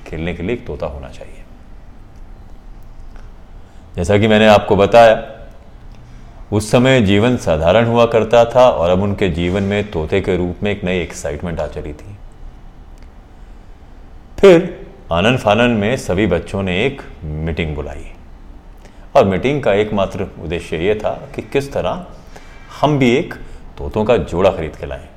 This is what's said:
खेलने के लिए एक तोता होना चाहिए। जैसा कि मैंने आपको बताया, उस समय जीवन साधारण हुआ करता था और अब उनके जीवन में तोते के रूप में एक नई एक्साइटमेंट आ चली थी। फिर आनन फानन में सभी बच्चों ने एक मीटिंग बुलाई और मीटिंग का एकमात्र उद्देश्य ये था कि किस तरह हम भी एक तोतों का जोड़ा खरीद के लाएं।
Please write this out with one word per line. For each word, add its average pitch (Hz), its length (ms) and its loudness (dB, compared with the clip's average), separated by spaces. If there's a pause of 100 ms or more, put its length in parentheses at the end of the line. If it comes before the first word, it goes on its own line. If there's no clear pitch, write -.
खेलने 82 260 -6
के 82 100 -10
लिए 101 100 -4
एक 113 140 -8
तोता 78 180 -8
होना 71 240 -12
चाहिए। - 340 -18 (2500)
जैसा 92 220 0
कि 107 100 4
मैंने 107 200 6
आपको 104 280 6
बताया, 110 500 6 (1300)
उस 104 180 -2
समय 131 300 4
जीवन 104 360 4
साधारण 87 480 2
हुआ 117 200 4
करता 117 400 4
था 123 240 6
और 82 200 2
अब 92 120 2
उनके 101 280 0
जीवन 87 340 -2
में 104 280 -2
तोते 82 300 -2
के 95 160 0
रूप 90 260 -4
में 101 80 -2
एक 101 120 -6
नई 90 160 -2
एक्साइटमेंट 78 600 -8
आ 76 80 -6
चली 76 260 -10
थी। 101 220 -18 (2250)
फिर 185 480 4 (240)
आनन 101 260 2
फानन 113 340 4
में 113 260 0
सभी 104 300 -2
बच्चों 87 360 -2
ने 95 220 -2
एक 135 160 -6 (220)
मीटिंग 78 520 -6
बुलाई 73 360 -12 (1040)
और 131 100 6
मीटिंग 123 380 -2
का 113 100 2
एकमात्र 101 480 -2
उद्देश्य 85 560 -8
ये 95 180 0
था - 400 -6
कि 117 60 -8
किस 139 320 -6
तरह 131 320 -4 (760)
हम 147 180 2
भी 123 160 4
एक 160 180 -4 (440)
तोतों 104 280 -4
का 117 120 4
जोड़ा 90 340 0
खरीद 78 240 -8
के 80 100 -12
लाएं। 67 320 -12